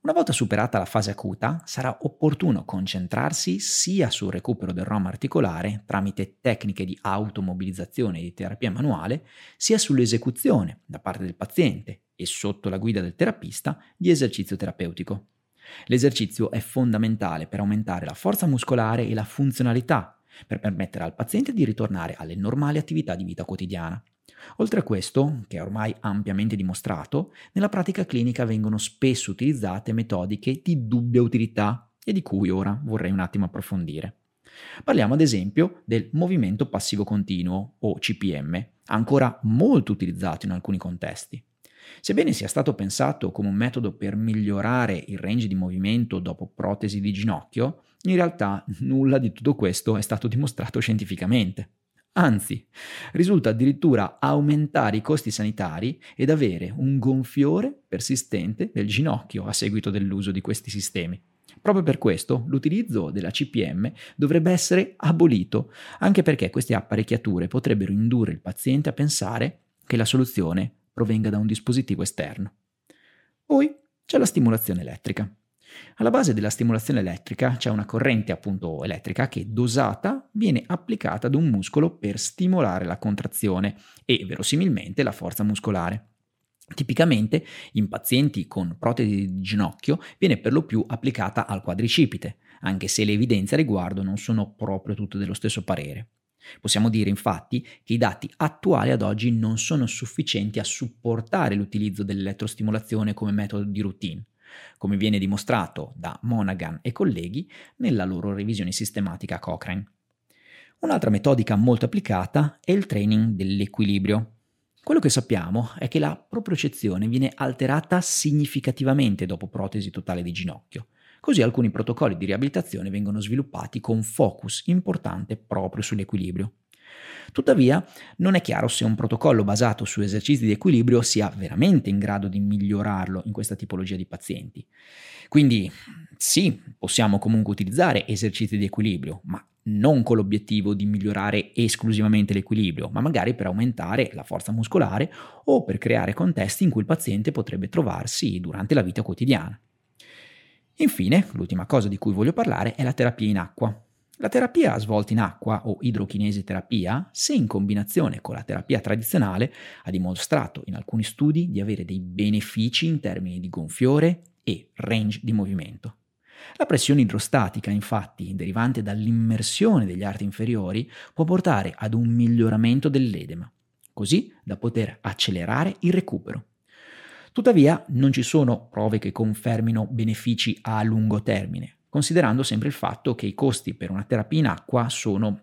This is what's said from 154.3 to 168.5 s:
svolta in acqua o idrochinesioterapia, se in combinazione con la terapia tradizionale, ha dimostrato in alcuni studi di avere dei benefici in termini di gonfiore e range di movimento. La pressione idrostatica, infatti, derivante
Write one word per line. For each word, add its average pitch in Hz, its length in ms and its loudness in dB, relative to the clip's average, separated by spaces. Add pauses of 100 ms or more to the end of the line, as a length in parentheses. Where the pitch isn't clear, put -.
svolta 107 340 0
in 110 60 4
acqua 107 480 0
o 104 140 -4
idrochinesioterapia, 101 1300 -2
se - 220 -2
in 170 140 4
combinazione 101 720 0
con - 140 -10
la 110 80 -10
terapia 107 380 -2
tradizionale, 113 720 0 (320)
ha 92 60 -8
dimostrato 92 760 -2
in 92 100 -8
alcuni - 260 -4
studi 156 480 2
di 101 100 -2
avere 98 240 -2
dei 92 160 -6
benefici 104 840 0
in 160 140 0
termini 90 380 -6
di 90 100 -8
gonfiore 139 760 2 (220)
e - 300 -6
range 107 480 -2
di 113 100 -2
movimento. 98 640 -4 (580)
La - 120 0
pressione 143 340 4
idrostatica, 107 680 2
infatti, 98 640 -4
derivante 107 460 0